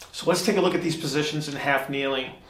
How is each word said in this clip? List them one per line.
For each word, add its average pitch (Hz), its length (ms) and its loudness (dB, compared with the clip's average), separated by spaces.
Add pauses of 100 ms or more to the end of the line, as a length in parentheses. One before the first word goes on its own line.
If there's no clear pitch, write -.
(120)
So - 160 -2
let's 180 160 2
take 196 120 4
a 185 40 4
look 175 140 4
at 156 80 0
these 160 140 0
positions 151 520 -2
in 143 60 -6
half 139 360 0
kneeling. 135 400 -2 (200)